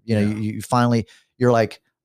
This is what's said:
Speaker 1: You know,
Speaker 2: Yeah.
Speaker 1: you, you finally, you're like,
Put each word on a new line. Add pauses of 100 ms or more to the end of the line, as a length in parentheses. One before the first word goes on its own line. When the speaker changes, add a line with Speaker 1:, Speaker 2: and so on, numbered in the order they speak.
Speaker 1:
You
know,
Speaker 2:
Yeah.
Speaker 1:
you,
you
finally, (320)
you're
like, (240)